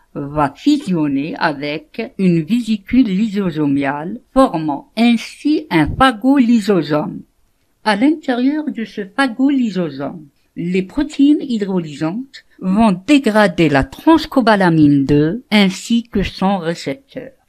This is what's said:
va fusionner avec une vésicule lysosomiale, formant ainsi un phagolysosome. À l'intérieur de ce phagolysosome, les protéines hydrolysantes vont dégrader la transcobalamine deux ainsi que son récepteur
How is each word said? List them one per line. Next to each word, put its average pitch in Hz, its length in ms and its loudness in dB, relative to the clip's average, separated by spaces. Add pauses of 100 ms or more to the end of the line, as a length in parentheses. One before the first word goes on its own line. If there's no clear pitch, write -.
(140)
va 143 420 -4
fusionner 151 800 -2
avec 151 800 -6
une 180 240 2
vésicule 220 680 0
lysosomiale, 170 1120 -2 (120)
formant 160 640 0
ainsi 240 720 0
un 160 260 2
phagolysosome. 214 1300 2 (640)
À 214 120 0
l'intérieur 277 720 0
de 226 140 -8
ce 214 200 -10
phagolysosome, 190 1200 -2 (300)
les 180 280 -2
protéines 294 600 0
hydrolysantes 185 1040 -6 (140)
vont 190 460 2
dégrader 208 640 2
la 139 160 2
transcobalamine 190 1200 2
deux 151 460 2
ainsi 214 540 0
que - 180 -4
son 190 360 -2
récepteur 160 720 -8 (160)